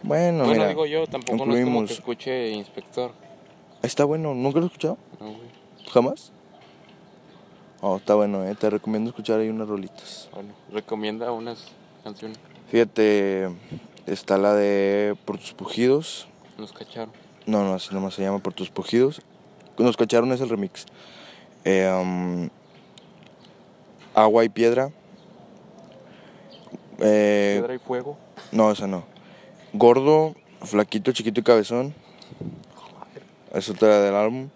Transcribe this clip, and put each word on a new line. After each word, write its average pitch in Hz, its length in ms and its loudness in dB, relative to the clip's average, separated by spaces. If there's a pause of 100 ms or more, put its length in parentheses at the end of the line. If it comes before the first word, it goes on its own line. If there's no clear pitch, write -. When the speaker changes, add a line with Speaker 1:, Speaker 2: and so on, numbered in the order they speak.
Speaker 1:
Bueno, 160 420 2
Speaker 2:
Bueno, - 80 2
Speaker 1:
mira, 104 140 2
Speaker 2:
digo 156 180 -2
yo, 151 220 -2
tampoco - 380 -4
no 117 100 2
es 123 80 2
como 123 160 0
Speaker 1:
concluimos. 107 100 -2
Speaker 2:
que 117 60 -6
escuche 123 560 -6
Inspector. 107 640 -10 (680)
Speaker 1:
Está 143 220 0
bueno, 151 320 -2
¿nunca 135 240 0
lo 170 60 0
has 175 60 -4
escuchado? - 280 -6 (200)
Speaker 2:
No, 107 80 -16
güey. 113 220 -16 (420)
Speaker 1:
¿Jamás? 127 400 0 (1500)
Oh, 95 140 0
está 104 160 0
bueno, 101 340 2
eh, 101 60 -6
te 107 160 -2
recomiendo 110 400 -2
escuchar 110 300 -2
ahí 110 100 -2
unas 110 180 -8
rolitas. - 680 -12
Speaker 2:
Bueno, 101 200 -18 (180)
recomienda 107 600 -6
unas 113 340 -10 (380)
canciones. 110 340 -14 (320)
Speaker 1:
Fíjate, 101 800 2 (560)
está 98 320 -2
la 101 160 4
de 101 640 2 (100)
Por 82 140 -8
tus - 140 -14
pujidos. 127 760 -2 (320)
Speaker 2:
Nos 104 140 -16
cacharon. 113 380 -14 (360)
Speaker 1:
No, 107 160 2
no, 95 100 0
así 92 200 -8
nomás 98 200 -6
se 101 80 -8
llama 98 160 -2
Por 95 160 -8
tus 92 160 -10
pujidos. 123 520 -2 (580)
Nos 120 180 4
cacharon 117 340 2
es 127 100 -2
el 123 80 -4
remix. 101 360 -6 (800)
Eh, 95 260 2
um, 90 580 -2 (1600)
Agua 110 320 6
y 107 40 -2
piedra. 120 420 2 (2000)
Eh, 104 600 4
Speaker 2:
Piedra 123 160 -4
y 123 40 -10
fuego. 127 380 -8 (340)
Speaker 1:
no, 107 200 4
esa 101 160 -4
no. 92 160 -6 (680)
Gordo, 135 640 4 (260)
flaquito, 104 520 0
chiquito 110 260 -2
y 110 40 -6
cabezón. 120 500 2 (1600)
Es - 160 -4
otra 104 320 4
del 101 120 2
álbum. 120 420 -2